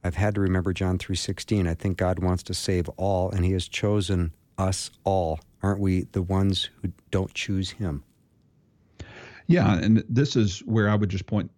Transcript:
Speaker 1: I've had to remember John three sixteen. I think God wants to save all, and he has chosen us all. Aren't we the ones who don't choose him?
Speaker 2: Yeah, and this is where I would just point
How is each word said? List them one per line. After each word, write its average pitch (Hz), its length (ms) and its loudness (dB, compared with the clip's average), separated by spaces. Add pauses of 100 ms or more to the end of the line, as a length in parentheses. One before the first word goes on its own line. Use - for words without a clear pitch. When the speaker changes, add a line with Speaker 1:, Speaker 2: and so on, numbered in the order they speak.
Speaker 1:
I've 90 120 -2
had 98 180 0
to 101 80 0
remember 92 320 2
John 92 240 0
three 90 180 -4
sixteen. 95 500 -2
I 82 60 0
think 90 240 -2
God 90 220 0
wants 90 240 0
to - 100 -8
save 90 340 -2 (120)
all, 92 320 0
and 92 160 0
he 92 60 2
has 90 140 -2
chosen 95 680 0 (240)
us 95 320 -2 (140)
all. 90 360 0 (220)
Aren't 98 180 0
we 92 220 2 (100)
the 98 80 -2
ones 95 480 0 (140)
who 87 100 -4 (180)
don't 95 220 -2
choose 95 380 -4
him? 76 340 -6 (1400)
Speaker 2:
Yeah, 104 320 6
and 110 280 4
this 131 300 2
is 104 300 2
where 107 240 4
I 107 60 4
would 104 120 2
just 92 160 -4
point - 340 -2